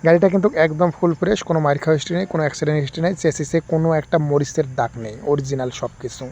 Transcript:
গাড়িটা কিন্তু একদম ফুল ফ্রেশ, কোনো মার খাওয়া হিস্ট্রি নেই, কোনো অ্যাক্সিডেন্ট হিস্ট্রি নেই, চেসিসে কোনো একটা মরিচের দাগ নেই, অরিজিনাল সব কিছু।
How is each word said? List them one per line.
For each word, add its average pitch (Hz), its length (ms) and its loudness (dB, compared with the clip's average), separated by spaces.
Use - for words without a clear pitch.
গাড়িটা 170 280 6
কিন্তু 196 140 2
একদম 160 320 0
ফুল 175 220 2
ফ্রেশ, 190 280 0
কোনো 165 180 0
মার 143 180 2
খাওয়া 160 140 4
হিস্ট্রি 170 220 -4
নেই, 190 120 -2
কোনো 160 120 0
অ্যাক্সিডেন্ট 151 400 0
হিস্ট্রি 139 220 -6
নেই, 185 160 0
চেসিসে 156 360 0
কোনো 160 160 2
একটা 165 180 0
মরিচের 147 380 0
দাগ 117 120 0
নেই, 110 120 -10
অরিজিনাল 135 380 -2
সব 123 120 -6
কিছু। 127 300 -10